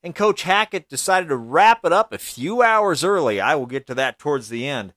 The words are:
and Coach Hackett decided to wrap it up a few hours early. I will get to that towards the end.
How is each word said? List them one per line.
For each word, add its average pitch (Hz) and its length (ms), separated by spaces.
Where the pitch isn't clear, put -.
and 170 140
Coach 202 280
Hackett 196 460
decided 185 400
to 139 60
wrap 160 480
it 165 80
up 202 220
a - 40
few 196 440
hours 208 420
early. 147 380
I 135 140
will 135 100
get 127 220
to 127 80
that 127 220
towards 135 320
the 117 180
end. 113 300